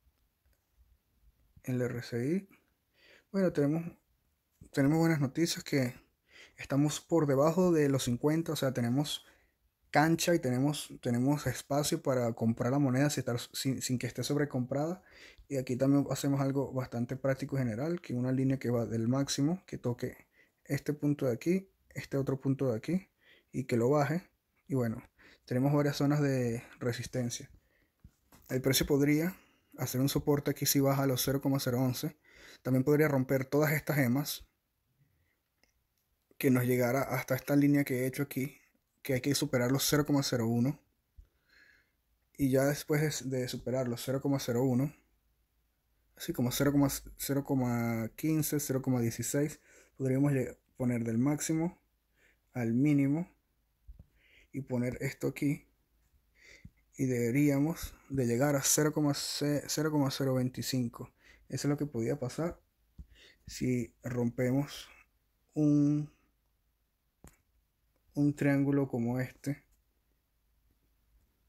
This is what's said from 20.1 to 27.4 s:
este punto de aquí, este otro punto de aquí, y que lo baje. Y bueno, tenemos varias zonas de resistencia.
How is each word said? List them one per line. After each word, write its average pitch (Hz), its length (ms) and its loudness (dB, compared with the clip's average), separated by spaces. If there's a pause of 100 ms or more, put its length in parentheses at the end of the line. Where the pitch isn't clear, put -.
este 147 260 -2
punto 147 320 -2
de 127 80 2
aquí, 175 380 -2 (240)
este - 240 -6
otro 135 200 -2
punto 135 320 0
de 113 60 0
aquí, 165 320 -4 (420)
y 135 140 -6
que 123 140 0
lo 117 100 4
baje. 147 400 0 (380)
Y - 80 -4
bueno, 117 280 -2 (440)
tenemos 135 260 0
varias 147 240 2
zonas 147 240 2
de 127 420 0 (180)
resistencia. 123 680 -6 (1000)